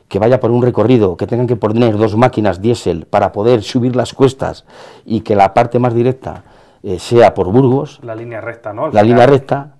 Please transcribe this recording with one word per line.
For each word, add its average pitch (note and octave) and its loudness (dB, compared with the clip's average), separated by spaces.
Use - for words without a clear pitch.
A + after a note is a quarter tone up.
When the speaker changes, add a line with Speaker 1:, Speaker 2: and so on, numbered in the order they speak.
Speaker 1:
que G2+ -4
vaya A2+ 2
por A2+ -2
un A#2+ 0
recorrido, A2 2
que G2 -8
tengan B2 -2
que A#2+ -2
poner A2+ 0
dos G#2 0
máquinas G#2+ 0
diésel F#2+ -4
para G2+ -2
poder A2 0
subir A#2+ -4
las A#2+ -4
cuestas - -2
y A2 -4
que - -2
la G2 2
parte A#2+ 0
más B2 0
directa, A#2+ -4
eh, F#2+ -8
sea A#2 4
por F2+ -2
Burgos, C3 0
Speaker 2:
La A2+ -14
línea A#2 -14
recta, A2+ -14
¿no? B2 -8
Al D#3+ -6
Speaker 1:
la G#2+ 4
Speaker 2:
final. G#2+ 4
Speaker 1:
línea A#2+ 6
recta, C#3 0